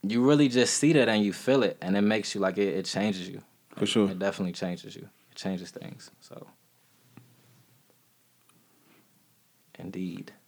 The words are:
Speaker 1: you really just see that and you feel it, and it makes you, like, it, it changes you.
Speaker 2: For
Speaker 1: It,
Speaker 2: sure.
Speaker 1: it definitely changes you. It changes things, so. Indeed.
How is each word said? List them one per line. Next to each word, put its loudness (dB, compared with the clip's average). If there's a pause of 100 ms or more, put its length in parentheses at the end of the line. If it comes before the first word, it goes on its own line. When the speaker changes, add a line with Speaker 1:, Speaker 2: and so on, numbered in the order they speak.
Speaker 1:
you 2
really 6
just 2
see 4
that 6
and 4
you 2
feel 2
it, 0
and 0
it 4
makes 0
you, -4
like, 0
it, 2
it -4
changes -4
you. -14 (320)
Speaker 2:
For -2
Speaker 1:
It, 0
Speaker 2:
sure. 2
Speaker 1:
it -6
definitely -2
changes -8
you. -18 (220)
It -20
changes -8
things, -16 (120)
so. -20 (3250)
Indeed. -8 (160)